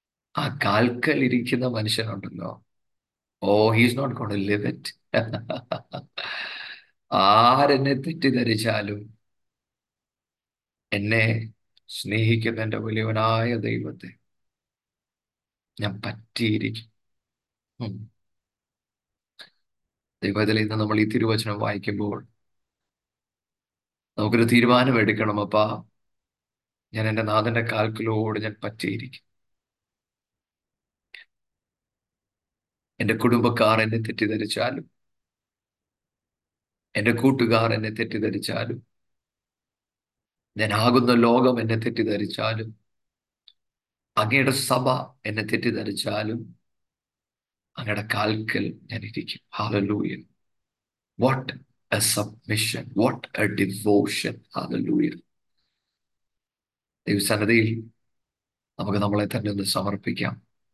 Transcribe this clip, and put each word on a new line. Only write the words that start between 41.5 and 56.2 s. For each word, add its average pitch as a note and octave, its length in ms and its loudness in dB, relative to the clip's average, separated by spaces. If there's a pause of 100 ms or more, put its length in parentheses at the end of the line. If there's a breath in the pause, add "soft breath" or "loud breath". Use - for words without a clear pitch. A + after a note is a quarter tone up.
എന്നെ A2+ 220 0
തെറ്റിദ്ധരിച്ചാലും, A2 840 -4 (1500)
അങ്ങയുടെ C3 360 2 (160)
സഭ B2+ 180 0 (420)
എന്നെ G#2+ 220 -4
തെറ്റിദ്ധരിച്ചാലും, G#2+ 880 -2 (1400)
അങ്ങയുടെ G#2+ 360 -6
കാൽക്കൽ G#2+ 520 -2 (260)
ഞാൻ G#2+ 200 -8
ഇരിക്കും." - 300 -10 (180)
Hallelujah. G#2 640 -2 (1000)
What C3 220 0 (520)
a - 20 -2
submission, A2 840 -2 (180)
what - 180 2 (240)
a G#2 40 2 (120)
devotion. G2+ 760 0 (200)
Hallelujah. - 640 -2 (1900)